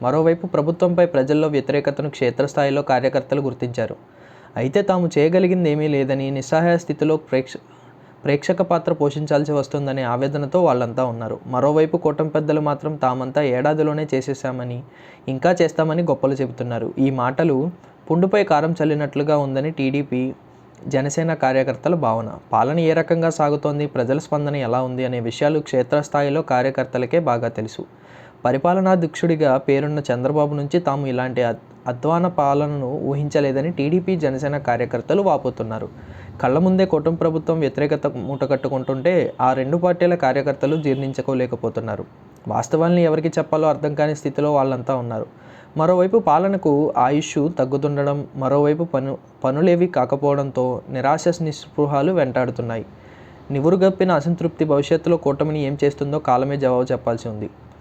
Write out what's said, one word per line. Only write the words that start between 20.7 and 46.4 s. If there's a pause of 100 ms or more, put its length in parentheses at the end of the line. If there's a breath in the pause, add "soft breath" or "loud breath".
జనసేన
కార్యకర్తల
భావన. (220)
పాలన
ఏ
రకంగా
సాగుతోంది,
ప్రజల
స్పందన
ఎలా
ఉంది
అనే
విషయాలు
క్షేత్రస్థాయిలో
కార్యకర్తలకే
బాగా
తెలుసు. (600 loud breath)
పరిపాలనాధ్యక్షుడిగా
పేరున్న (120)
చంద్రబాబు
నుంచి
తాము
ఇలాంటి
అద్-, (280)
అధ్వాన
పాలనను
ఊహించలేదని
టీడీపీ,
జనసేన
కార్యకర్తలు
వాపోతున్నారు. (540 loud breath)
కళ్ల
ముందే
కూటమి
ప్రభుత్వం
వ్యతిరేకత
మూటగట్టుకుంటుంటే
ఆ
రెండు
పార్టీల
కార్యకర్తలు
జీర్ణించుకోలేకపోతున్నారు. (440)
వాస్తవాల్ని
ఎవరికి
చెప్పాలో
అర్థం
కాని
స్థితిలో
వాళ్ళంతా
ఉన్నారు. (500 loud breath)
మరోవైపు
పాలనకు